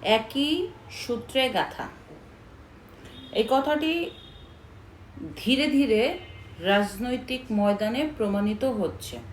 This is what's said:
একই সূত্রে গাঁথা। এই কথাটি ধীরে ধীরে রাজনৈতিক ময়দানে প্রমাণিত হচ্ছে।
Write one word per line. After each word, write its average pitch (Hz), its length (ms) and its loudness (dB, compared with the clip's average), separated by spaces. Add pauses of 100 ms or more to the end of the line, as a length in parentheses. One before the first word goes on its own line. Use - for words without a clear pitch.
একই 277 640 2 (240)
সূত্রে 247 580 0
গাঁথা। - 380 -2 (1400)
এই 220 180 2
কথাটি 302 600 2 (1300)
ধীরে 269 320 2
ধীরে 269 500 4 (420)
রাজনৈতিক 208 840 0 (100)
ময়দানে 214 680 2
প্রমাণিত 208 460 0
হচ্ছে। 214 540 -2 (160)